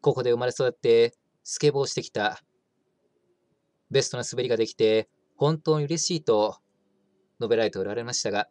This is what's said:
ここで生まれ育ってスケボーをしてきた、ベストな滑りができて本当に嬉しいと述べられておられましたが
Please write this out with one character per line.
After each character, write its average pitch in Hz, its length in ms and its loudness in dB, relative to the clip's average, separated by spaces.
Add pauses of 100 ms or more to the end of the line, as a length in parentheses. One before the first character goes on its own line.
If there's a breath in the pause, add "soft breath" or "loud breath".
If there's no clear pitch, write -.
こ 139 140 2
こ 127 80 -4
で 123 80 0
生 120 60 2
ま 123 100 -2
れ 120 60 -2
育 127 160 -2
っ 123 40 -4
て 117 440 2 (260)
ス - 160 -10
ケ 147 140 2
ボ 139 80 -2
ー - 20 0
を 131 40 -2
し - 80 -8
て 123 80 -6
き - 80 -14
た、 107 340 -4 (1500)
ベ 131 100 2
ス - 100 -4
ト 131 60 -10
な 123 140 -6
滑 120 140 -4
り 123 40 -4
が 117 80 2
で 110 120 0
き - 60 -14
て 110 340 2 (260)
本 151 240 0
当 156 220 0
に 147 60 -2
嬉 160 180 -4
し 180 140 -2
い 151 40 -8
と 107 360 2 (840)
述 117 80 -4
べ 113 80 2
ら 113 80 2
れ 101 80 -2
て 98 80 -6
お 95 40 -2
ら 101 120 -6
れ 117 80 -6
ま 120 80 -10
し - 100 -6
た 107 80 -4
が 101 200 -2